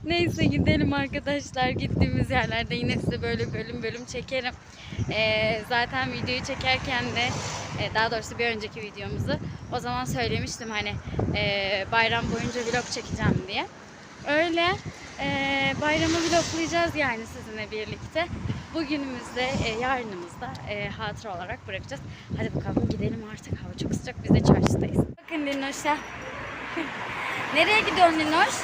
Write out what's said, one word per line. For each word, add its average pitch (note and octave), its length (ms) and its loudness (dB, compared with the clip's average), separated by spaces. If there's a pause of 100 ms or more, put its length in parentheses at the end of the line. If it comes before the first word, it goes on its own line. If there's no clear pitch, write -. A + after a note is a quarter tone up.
Neyse D#4+ 400 2
gidelim D4 480 4
arkadaşlar. C#4 760 0
Gittiğimiz B3+ 640 2
yerlerde A3+ 440 0
yine A#3+ 240 0
size A#3 240 -2
böyle A#3 320 -2
bölüm A3+ 280 -6
bölüm A3+ 240 -6
çekerim. B3 480 -4 (580)
E, A3 560 2
zaten B3 440 2
videoyu B3 320 -2
çekerken C4 600 0
de, A#3 240 0 (560)
e, G3 100 -4
daha A3 160 4
doğrusu A3 280 -4
bir A#3 80 2
önceki A3 360 -4
videomuzu G3+ 560 -4 (340)
o A#3+ 80 -2
zaman B3 240 -2
söylemiştim A#3+ 680 -2
hani, G#3 240 -2 (420)
e, G3+ 560 2
bayram A3+ 400 6
boyunca A#3 280 -2
vlog A#3 300 0
çekeceğim G#3 580 0
diye. A#3+ 180 -2 (600)
Öyle, E4 380 4 (540)
e, C#4 60 -2 (540)
bayramı D#4+ 380 4
vloglayacağız E4 800 2
yani B3 300 0
sizinle A3 440 -10
birlikte. G#3+ 560 -4 (480)
Bugünümüzde, C4 760 -2 (160)
e, A3 140 -2
yarınımızda, A#3+ 720 -4 (180)
e, G3+ 180 -4
hatıra G#3 480 -6
olarak F#3 320 -8
bırakacağız. A#3+ 340 -8 (340)
Hadi A3 180 -2
bakalım - 340 0
gidelim A3+ 440 -2
artık. - 300 -8
Hava - 200 -10
çok - 120 -2
sıcak. - 300 -6
Biz - 100 0
de - 100 8
çarşıdayız. - 540 6 (240)
Bakın D4+ 240 -4
Linoş'a. C#4 520 0 (800)
<laughs> - 800 -4
Nereye G4 260 6
gidiyorsun F4+ 380 6
Linoş? D#4 460 4